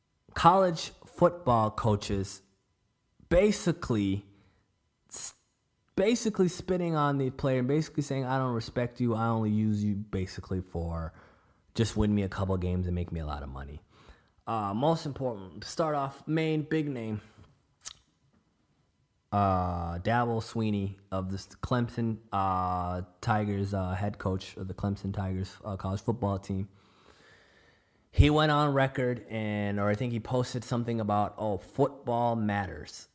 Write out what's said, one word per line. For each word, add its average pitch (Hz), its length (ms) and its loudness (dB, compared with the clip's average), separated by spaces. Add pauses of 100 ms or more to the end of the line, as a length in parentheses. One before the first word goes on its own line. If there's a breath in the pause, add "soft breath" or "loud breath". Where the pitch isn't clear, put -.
(360)
college 180 560 6 (160)
football 123 640 4
coaches 101 720 -2 (840)
basically, 151 1000 2 (840 soft breath)
s-, - 220 -6 (600)
basically 208 540 2
spitting 175 460 -2
on 143 220 2
the 135 140 0
player 135 260 0
and 123 100 0
basically 151 360 0
saying, 135 220 -2
"I 131 120 0
don't 127 160 0
respect 117 480 -4
you. 117 140 2
I 110 140 0
only 113 200 2
use 107 340 2
you 104 120 2
basically 95 680 -4
for 82 520 -6 (600 loud breath)
just 110 220 0
win 107 180 4
me 101 100 2
a 95 40 -2
couple 95 300 -2
games 90 280 0
and 90 80 -2
make 87 200 -4
me 80 80 -4
a 76 40 -6
lot 71 180 -6
of 69 60 -10
money." 69 320 -12 (640 soft breath)
Uh, 107 280 -2
most 156 320 2
important, 104 580 -6
start 156 320 -2
off 139 320 -4
main 160 360 0
big 151 260 -2
name, 110 320 -6 (2000 loud breath)
uh, 90 680 0
Dabo 117 420 0
Swinney 104 560 -2 (160)
of 95 180 -2
the 95 60 -4
Clemson, 117 800 -2 (160)
uh, 90 680 0 (180)
Tigers, 101 520 0
uh, 92 180 0
head 101 260 -2
coach - 400 -4
of 95 100 -8
the 95 60 -6
Clemson 98 400 -4
Tigers, 92 500 -4
uh, 98 140 -6
college 95 240 -4
football 104 380 -2
team. 98 280 -6 (1400 soft breath)
He - 180 10
went 151 220 6
on 147 220 4
record 131 560 0
and, 104 500 0
or 101 100 2
I 104 60 4
think 123 160 -2
he 117 80 -2
posted 123 460 -2
something 117 340 -2
about, 104 380 0
"Oh, 104 200 -2
football 120 800 0
matters." 101 800 -4